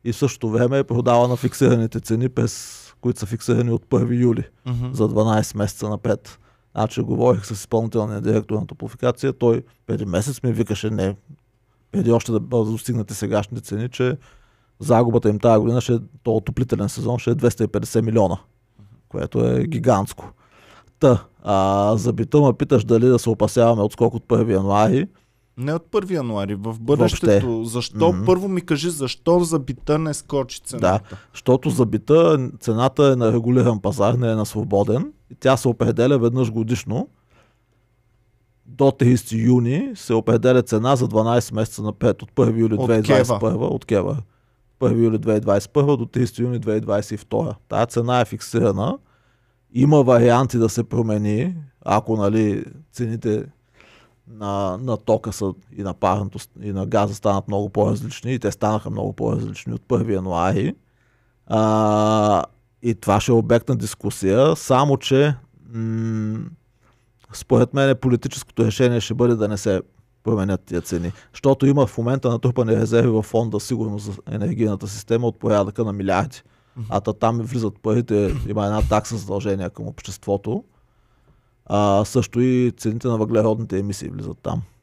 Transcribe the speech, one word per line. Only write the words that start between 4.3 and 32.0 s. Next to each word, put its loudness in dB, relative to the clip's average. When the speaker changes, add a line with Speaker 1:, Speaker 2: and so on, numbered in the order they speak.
Speaker 2:
Мгм. -4
Speaker 1:
за 0
дванайсет 0
месеца -4
напред. -6
Значи -4
говорих 0
с -12
изпълнителния -4
директор 0
на -6
Топлофикация, -4
той 0
преди -6
месец -4
ми 0
викаше, -4
не, -2
преди 0
още 0
да 0
бъдат -2
достигнати -4
сегашните -4
цени, -6
че -2
загубата 2
им 0
тая 6
година 0
ще -2
е, 0
то -2
отоплителен -2
сезон -4
ще -2
е 2
двеста 0
и 0
петдесет -2
милиона, 2
което -2
е 0
гигантско. -2
Та, 4
а, 2
за -2
бита 2
ме 4
питаш 0
дали 4
да 6
се -2
опасяваме 2
от 0
скок 0
от -8
първи 2
януари. 2
Speaker 2:
Не -4
от -8
първи -2
януари, -4
в -8
бъдещето. 2
Speaker 1:
Въобще. -4
Speaker 2:
Защо? 0
Speaker 1:
Мгм. -2
Speaker 2:
Първо 2
ми -2
кажи -2
защо 0
за 0
бита -2
не -4
скочи -6
цената? 0
Speaker 1:
Да, -16
защото 0
за 2
бита 2